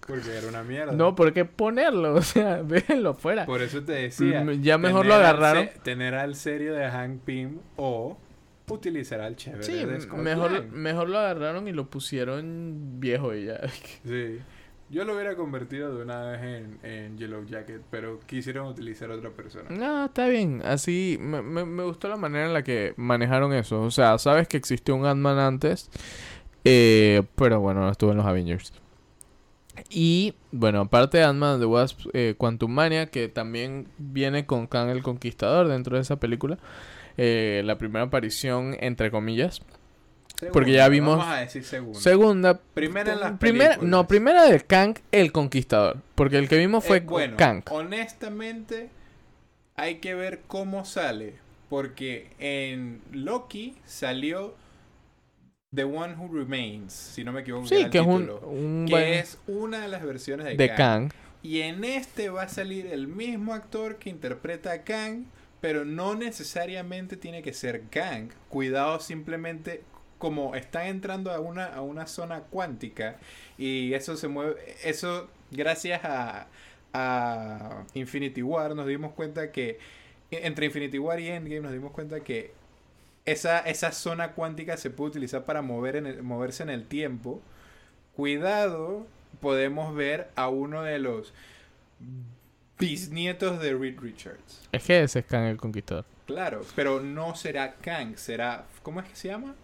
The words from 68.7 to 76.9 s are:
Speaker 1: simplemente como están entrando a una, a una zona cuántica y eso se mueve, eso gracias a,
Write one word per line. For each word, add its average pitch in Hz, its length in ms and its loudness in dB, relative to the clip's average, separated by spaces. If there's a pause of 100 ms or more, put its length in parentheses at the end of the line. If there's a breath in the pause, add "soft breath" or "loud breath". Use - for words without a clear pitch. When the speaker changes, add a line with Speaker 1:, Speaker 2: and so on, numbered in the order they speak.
Speaker 1:
simplemente 165 800 -10 (400)
como 147 320 -4
están 165 320 -8
entrando 190 460 -8
a 165 80 -6
una, 170 260 -8
a 135 160 -12
una 151 240 -10
zona 170 420 -10
cuántica 117 680 -8 (420 loud breath)
y 131 340 -4
eso 135 240 -6
se 151 120 -8
mueve, 143 260 -6 (300)
eso 175 440 -6 (220)
gracias 160 540 -4
a, 120 420 -6 (480 soft breath)